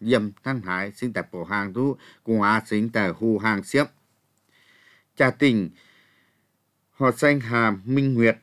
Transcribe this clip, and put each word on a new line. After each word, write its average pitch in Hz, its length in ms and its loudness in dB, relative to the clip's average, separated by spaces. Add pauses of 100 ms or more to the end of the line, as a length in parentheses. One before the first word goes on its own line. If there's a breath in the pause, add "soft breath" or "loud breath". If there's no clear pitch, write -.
diêm, 113 220 0 (220)
thăng 131 160 -4
hái, 95 320 -6
sinh 123 200 -8
tại 101 200 -6
bộ 87 120 -10
hang 101 300 -6
thu, 131 220 -2 (260 loud breath)
cùng 113 160 0
hòa, 104 280 2
sinh 107 240 -2
tại 104 280 -2
hù 110 200 0
hang 101 260 -2
xiếp. 139 200 0 (1300 soft breath)
Trà 131 140 4
tình, 117 400 0 (1200 soft breath)
họ 131 220 0
xanh 143 280 2
hà, 113 440 0
minh 135 300 0
nguyệt, 117 280 4